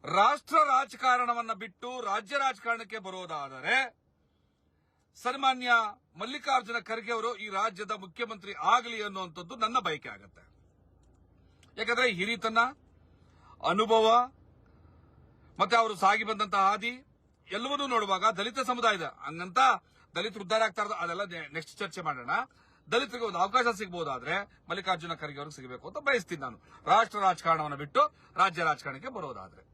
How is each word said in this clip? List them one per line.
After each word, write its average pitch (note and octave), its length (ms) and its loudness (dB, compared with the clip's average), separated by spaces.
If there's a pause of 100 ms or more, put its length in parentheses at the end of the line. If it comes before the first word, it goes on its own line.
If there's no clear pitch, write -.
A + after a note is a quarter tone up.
(120)
ರಾಷ್ಟ್ರ C#4+ 440 4
ರಾಜಕಾರಣವನ್ನ B3 960 2
ಬಿಟ್ಟು A#3+ 480 -10
ರಾಜ್ಯ A3 380 -4
ರಾಜಕಾರಣಕ್ಕೆ A#3 600 -2
ಬರೋದಾದರೆ F3+ 960 -4 (1300)
ಸನ್ಮಾನ್ಯ B3+ 500 0 (440)
ಮಲ್ಲಿಕಾರ್ಜುನ A#3 640 -2
ಖರ್ಗೆ A3+ 340 -6
ಅವರು A3+ 240 -2
ಈ G#3+ 120 -12
ರಾಜ್ಯದ G3 420 -4
ಮುಖ್ಯಮಂತ್ರಿ G3+ 640 -8
ಆಗಲಿ A3 500 2
ಅನ್ನುವಂಥದ್ದು F#3 540 -8
ನನ್ನ A3+ 220 0
ಬಯಕೆ D#3+ 300 -4
ಆಗತ್ತೆ. G2+ 340 -18 (1300)
ಯಾಕಂದ್ರೆ A#3+ 360 2
ಹಿರಿತನ, A3 460 0 (1080)
ಅನುಭವ, A3 640 6 (1300)
ಮತ್ತೆ G3 180 4
ಅವರು A3+ 200 4
ಸಾಗಿ G#3 280 4
ಬಂದಂತ G#3 300 -2
ಹಾದಿ G#3 520 2 (440)
ಎಲ್ಲವನ್ನೂ C4+ 360 -4
ನೋಡುವಾಗ G#3 380 0 (120)
ದಲಿತ A3 220 -4
ಸಮುದಾಯದ, A#3+ 440 0
ಹಂಗಂತ E3 560 -6 (580)
ದಲಿತರು G3+ 260 -6
ಉದ್ಧಾರ G#3+ 200 2
ಆಗ್ತಾ G#3 200 0
ಇರೋದು, G#3 120 -2
ಅದೆಲ್ಲ E3+ 300 -4
ನೆ-, D#3+ 300 -12
ನೆಕ್ಸ್ಟ್ - 240 -10
ಚರ್ಚೆ F#3+ 220 -8
ಮಾಡೋಣ. C#3 300 -6 (600)
ದಲಿತರಿಗೆ A#3+ 340 -2
ಒಂದು F3+ 120 -4
ಅವಕಾಶ A#3 360 2
ಸಿಗ್ಬೋದಾದ್ರೆ E3 600 -6 (340)
ಮಲ್ಲಿಕಾರ್ಜುನ F3 460 -4
ಖರ್ಗೆ D3 240 -10
ಅವ್ರಿಗೆ D3+ 180 -12
ಸಿಗಬೇಕು B2+ 320 -14
ಅಂತ A#3+ 100 -10
ಬಯಸ್ತೀನಿ G#3+ 440 -2
ನಾನು, A2+ 180 -12 (260)
ರಾಷ್ಟ್ರ G#3 320 4
ರಾಜಕಾರಣವನ್ನ E3 560 0
ಬಿಟ್ಟು D3 420 2 (200)
ರಾಜ್ಯ F3 280 2
ರಾಜಕಾರಣಕ್ಕೆ D3 440 -4
ಬರೋದಾದ್ರೆ. C#3 540 -12 (120)